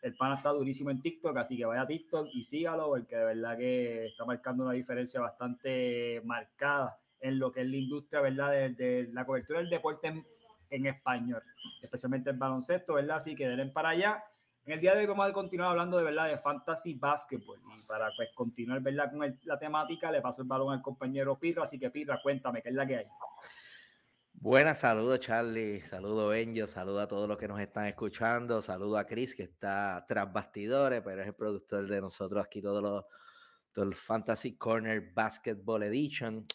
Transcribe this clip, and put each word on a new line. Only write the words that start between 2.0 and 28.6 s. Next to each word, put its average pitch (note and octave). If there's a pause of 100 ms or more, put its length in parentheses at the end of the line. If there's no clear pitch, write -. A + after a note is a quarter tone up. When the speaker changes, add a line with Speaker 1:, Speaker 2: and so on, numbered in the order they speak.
Speaker 1:
y B2
sígalo, D#3+
porque A#2+
de A2+
verdad A2+
que A#2+
está A#2
marcando B2
una B2+
diferencia B2
bastante B2
marcada C3 (220)
en C3
lo C3
que B2+
es B2+
la C3
industria, C#3+
¿verdad?, C#3
de, C3+
de B2
la B2+
cobertura C3+
del F3
deporte D#3
en, D#3+ (460)
en C#3
español, B2 (400)
especialmente B2+
el C3
baloncesto, C3+
¿verdad? C#3+
Así D3+
que C3
denle B2+
para D#3
allá. G3 (420)
En D3
el D#3+
día F#3
de G#3+
hoy G#3
vamos G3
a G3
continuar F3+
hablando F3+
de, E3+
¿verdad?, D#3
de C#3+
fantasy D3+
basketball. B2+ (180)
Y G#2+
para, A2
pues, A2+
continuar, A#2+
¿verdad?, C#3
con D3
el, C3
la D#3
temática, D#3
le C#3+
paso B2
el B2+
balón C3+
al B2+
compañero C3+
Pirra. E3
Así C#3
que, B2+
Pirra, C#3+
cuéntame, B2+
¿qué A#2+
es B2+
la C3+
que B2+
hay? G#2+ (1300)
Speaker 2:
Buenas, C#3
saludos, A#2+
Charlie, A2+
saludos, G#2
Benjo, A2+
saludos G2
a G2+
todos G#2
los G#2
que G#2+
nos G#2
están G#2
escuchando, A2+